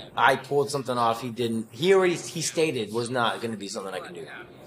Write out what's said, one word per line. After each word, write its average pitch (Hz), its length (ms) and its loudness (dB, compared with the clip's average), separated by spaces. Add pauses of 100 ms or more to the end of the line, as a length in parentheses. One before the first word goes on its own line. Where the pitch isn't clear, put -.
(160)
I 123 220 6
pulled 143 340 0
something 131 260 -2
off 117 240 2
he 127 80 -6
didn't, 113 420 -2
he 165 220 4
already, 185 220 6
he - 260 -6
stated 127 520 0
was 117 160 -2
not 117 320 2
gonna 113 160 -4
be 98 100 -10
something 95 260 -8
I 92 60 -6
can 90 140 -12
do. 82 120 -10 (420)